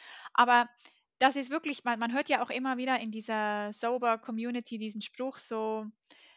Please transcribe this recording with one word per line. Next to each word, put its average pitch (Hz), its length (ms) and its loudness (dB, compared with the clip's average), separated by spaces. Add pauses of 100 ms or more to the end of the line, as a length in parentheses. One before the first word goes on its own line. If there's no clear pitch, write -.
(340)
Aber 240 340 6 (500)
das 262 180 6
ist 262 140 -4
wirklich, 302 340 -4
man, 240 140 0
man 233 140 -2
hört 277 160 0
ja 240 140 4
auch 240 80 -4
immer 254 280 -2
wieder 254 220 0
in 220 120 -6
dieser 214 600 -2
Sober-Community 233 1080 -2
diesen 214 240 -8
Spruch - 360 -6
so, 220 480 -4 (500)